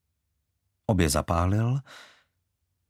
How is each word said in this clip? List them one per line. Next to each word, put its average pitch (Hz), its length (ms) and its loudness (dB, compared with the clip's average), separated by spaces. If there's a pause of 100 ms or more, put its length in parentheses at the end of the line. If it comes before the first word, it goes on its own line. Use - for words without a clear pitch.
(880)
Obě 90 220 2
zapálil 92 720 0 (1120)